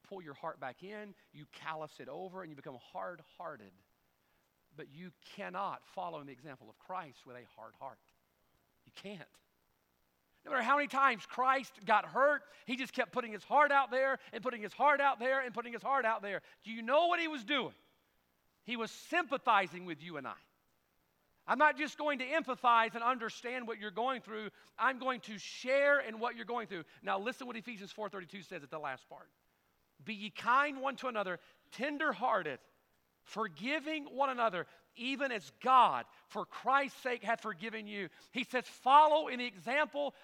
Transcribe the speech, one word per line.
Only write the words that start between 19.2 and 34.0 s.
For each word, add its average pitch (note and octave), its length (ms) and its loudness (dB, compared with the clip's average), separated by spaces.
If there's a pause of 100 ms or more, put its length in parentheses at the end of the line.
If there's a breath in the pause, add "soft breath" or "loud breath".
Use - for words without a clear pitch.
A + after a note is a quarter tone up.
with E3 160 -8
you E3+ 140 -10
and C#3 100 -8
I. G#2 140 -8 (1080)
"I'm A3 120 2
not D4 200 6
just C#4+ 200 -4
going D4 220 0
to B3+ 60 -4
empathize A#3+ 720 2
and A#3 80 -4
understand A#3+ 640 -4
what A3+ 100 -6
you're G#3 140 -8
going A#3 300 -2
through. A3 280 -10 (300 loud breath)
I'm B3+ 200 2
going B3+ 220 -2
to G#3 160 -10
share C#4 600 4
in A3 200 -6
what A#3 180 -2
you're A3+ 80 -10
going A#3 220 -4
through." F3 180 -8 (160 loud breath)
Now G3 180 0
listen A#3+ 260 -6
what A#3+ 120 -8
Ephesians G3+ 340 -12
four G#3+ 160 -6
thirty-two F#3+ 360 -12
says D#3+ 200 -12
at C#3 60 -16
the D#3 100 -8
last C#3 300 -6
part. E3 200 -18 (760)
"Be A3 80 -6
ye G#3 160 -8
kind C4+ 500 2
one C4+ 180 -4
to C4 100 -6
another, G3 320 -2 (340 soft breath)
tender-hearted, A3+ 840 -2 (640)
forgiving C4 840 -4